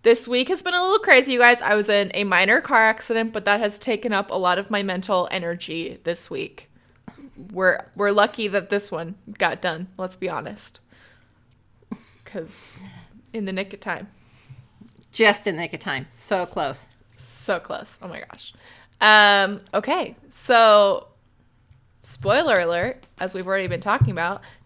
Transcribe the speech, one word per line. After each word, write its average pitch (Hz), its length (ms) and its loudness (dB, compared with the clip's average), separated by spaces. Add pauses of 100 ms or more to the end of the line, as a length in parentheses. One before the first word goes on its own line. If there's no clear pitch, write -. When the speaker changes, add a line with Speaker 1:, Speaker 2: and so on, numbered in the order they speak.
Speaker 1:
this 233 260 4
week 247 200 0
has 370 140 -4
been 359 120 -2
a 359 80 2
little 381 180 2
crazy, 262 320 4
you 247 80 0
guys. 240 220 6
I 208 120 2
was 208 140 0
in 202 260 2
a 202 100 -2
minor 196 360 2
car 240 240 2
accident, 226 480 -2
but 214 140 -8
that 202 140 2
has 208 180 -2
taken 220 340 -4
up 202 180 -2
a - 60 -6
lot 180 220 0
of 196 120 -8
my 202 140 -2
mental 185 480 -2
energy 170 720 -8
this 175 260 -6
week. 151 400 -12 (840)
We're, 185 280 2 (160)
we're 202 160 0
lucky 208 360 2
that 190 200 -2
this 202 240 -4
one 170 240 -8 (220)
got - 220 -2
done, 175 280 -6 (100)
let's 185 180 -10
be 185 120 -8
honest. 160 500 -12 (1500)
'Cause - 540 -16 (540)
in 220 120 -6
the 190 80 -8
nick 190 200 -8
of 202 80 -20
time. 196 280 -10 (1040)
Speaker 2:
Just 214 340 2
in 185 100 -4
the 170 60 -6
nick 160 100 -8
of - 80 -12
time. 135 260 -8 (100)
So 185 300 -4
close. 143 400 -8 (300)
Speaker 1:
So - 440 -8
close. - 420 -14
Oh 185 60 -16
my - 220 -14
gosh. - 220 -20 (480)
Um, 202 600 6 (120)
okay, 262 440 -4 (140)
so 214 800 4 (960)
spoiler 247 580 0
alert, 175 460 -4 (140)
as 185 140 -6
we've 185 120 -8
already 190 220 -2
been 175 120 -4
talking 214 300 0
about, 175 320 -6 (240)